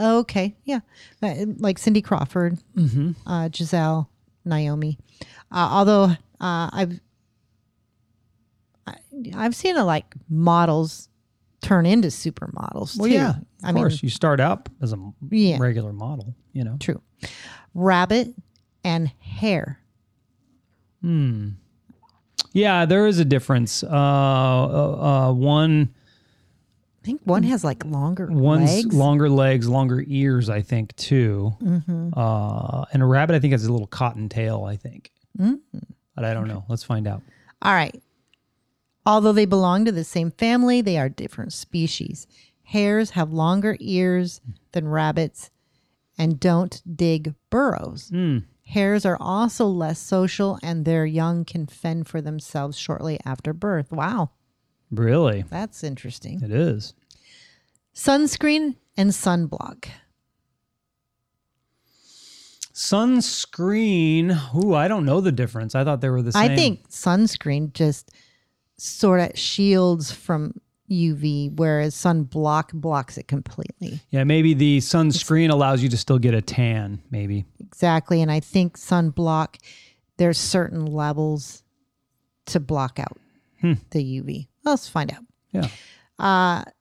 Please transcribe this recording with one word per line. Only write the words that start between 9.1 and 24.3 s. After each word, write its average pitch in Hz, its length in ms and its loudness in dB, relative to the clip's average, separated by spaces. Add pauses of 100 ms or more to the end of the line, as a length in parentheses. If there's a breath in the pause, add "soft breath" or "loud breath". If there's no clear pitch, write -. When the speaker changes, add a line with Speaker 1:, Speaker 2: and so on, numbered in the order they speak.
Speaker 1:
I've 220 220 -4
seen, 370 200 -2
uh, 247 80 2
like, 160 300 -2 (140)
models 165 800 2 (540)
turn 175 240 4
into 202 220 4
supermodels, - 880 -8
Speaker 2:
Well, 214 100 2
Speaker 1:
too. 240 60 6
Speaker 2:
yeah, 233 200 4 (300)
Speaker 1:
I 180 60 -2
Speaker 2:
of 170 40 0
Speaker 1:
mean, 165 100 2
Speaker 2:
course. 151 180 -2
You 135 80 -2
start 143 280 2
up 165 300 0 (140)
as 113 100 -4
a 107 40 -4
m-, 98 180 -14 (160)
Speaker 1:
Yeah. 196 280 4
Speaker 2:
regular 113 360 -2
model, 117 400 -10 (180)
you 131 100 -4
know. 113 160 -6
Speaker 1:
True. - 220 -6 (720 loud breath)
Rabbit 185 600 2 (500)
and 165 340 0
hare. - 600 -4 (1200)
Speaker 2:
Hmm. 135 480 0 (1040)
Yeah, 190 320 4
there 190 220 4
is 196 140 4
a 160 40 4
difference. 127 600 2
Uh, - 40 -8
uh, 139 1400 2